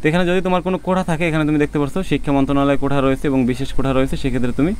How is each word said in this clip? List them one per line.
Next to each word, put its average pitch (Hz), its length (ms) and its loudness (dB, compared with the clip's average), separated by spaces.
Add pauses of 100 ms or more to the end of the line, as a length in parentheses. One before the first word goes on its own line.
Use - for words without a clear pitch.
তো 151 80 0
এখানে 175 160 2
যদি 180 160 0
তোমার 180 200 0
কোনো 185 160 -2
কোঠা 185 260 -2
থাকে, 170 240 -2
এখানে 156 180 0
তুমি 151 140 0
দেখতে 147 200 0
পাচ্ছ 143 180 -2
শিক্ষা 151 340 -2
মন্ত্রণালয় 139 460 2
কোঠা 139 240 0
রয়েছে 135 260 0
এবং 131 180 2
বিশেষ 127 280 -2
কোঠা 135 200 2
রয়েছে, 131 240 0
সেক্ষেত্রে 123 340 0
তুমি 147 280 0